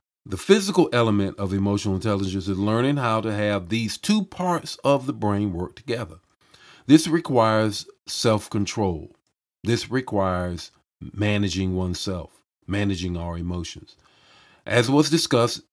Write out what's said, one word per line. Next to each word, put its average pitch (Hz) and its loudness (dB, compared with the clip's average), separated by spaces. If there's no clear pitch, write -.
the 98 -6
physical 196 4
element 107 2
of 98 -4
emotional 101 0
intelligence 95 -2
is 95 -2
learning 117 0
how 113 0
to 107 -4
have 101 -2
these 113 -4
two 208 0
parts 180 -4
of 135 2
the 139 -2
brain 104 0
work 85 -8
together. 113 -8
This 156 8
requires 110 2
self-control. 101 -2
This 110 0
requires 92 -2
managing 95 0
oneself, 90 -6
managing 92 -4
our 85 -6
emotions. 87 -10
As 117 4
was 143 4
discussed 123 2